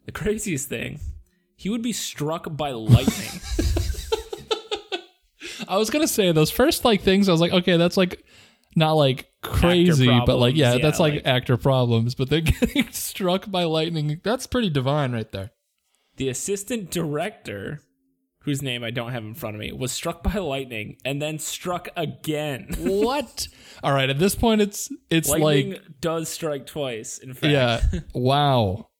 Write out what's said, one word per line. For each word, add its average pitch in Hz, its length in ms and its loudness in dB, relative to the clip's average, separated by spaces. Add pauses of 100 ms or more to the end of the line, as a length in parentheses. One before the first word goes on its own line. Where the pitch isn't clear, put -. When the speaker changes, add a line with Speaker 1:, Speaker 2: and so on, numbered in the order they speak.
Speaker 1:
The 135 80 -14
craziest 202 560 -4
thing, 120 300 -8 (580)
he - 120 -8
would 226 120 -4
be 240 100 -4
struck 160 640 -6
by 143 160 -4
lightning. 123 720 2 (160)
<laughs> - 120 0 (2000)
Speaker 2:
I 185 100 0
was 214 120 2
gonna 302 180 2
say, 190 240 2
those 156 200 4
first, 285 320 2
like, 220 180 4
things, 196 280 4
I - 20 6
was 160 100 4
like, 175 120 2
"Okay, 180 240 4
that's, 170 200 4
like, 180 260 0 (520)
not, 160 180 4
like, 143 360 2 (120)
crazy," 170 680 4
Speaker 1:
Actor 120 160 6
Speaker 2:
but, 127 120 4
like, 123 180 4
Speaker 1:
problems, - 40 4
Speaker 2:
yeah, 123 160 6
Speaker 1:
yeah, 120 60 2
Speaker 2:
that's, 151 180 2
like, 131 160 4
Speaker 1:
like - 120 -6
Speaker 2:
actor 127 300 2
problems. 120 580 2
But 131 140 -4
then 160 140 2
<laughs> - 160 2
getting 254 320 0
struck 190 580 -4
by 180 160 0
lightning, 160 580 -2
that's 240 240 -2
pretty 233 220 0
divine 139 420 0
right 110 200 -6
there. 95 200 -10 (680)
Speaker 1:
The 131 120 -2
assistant 196 600 -6
director, 151 920 -6 (600)
whose 139 180 -4
name 123 220 -6
I 113 80 -6
don't 120 200 -6
have 120 120 -6
in 110 120 -12
front 107 200 -10
of 104 40 -10
me, - 120 -8
was 127 200 -6
struck - 320 -8
by 180 160 0
lightning 135 680 -6
and 143 160 -2
then 156 180 -6
struck - 560 -8
again. 151 800 -6
<laughs> - 60 -4
Speaker 2:
What? 240 680 -2 (360)
All 143 100 0
right, 135 160 2
at 139 100 -2
this 196 160 2
point, 220 260 4
it's, - 280 -2 (200)
it's 160 200 2
Speaker 1:
Lightning 151 440 2
Speaker 2:
like - 280 -16
Speaker 1:
does 165 280 -2
strike 147 360 -6
twice, 123 540 -8
in 131 140 -16
fact. 147 200 2 (400)
Speaker 2:
Yeah. 175 140 -2
Speaker 1:
<laughs> - 60 -20
Speaker 2:
Wow. 127 720 2 (120)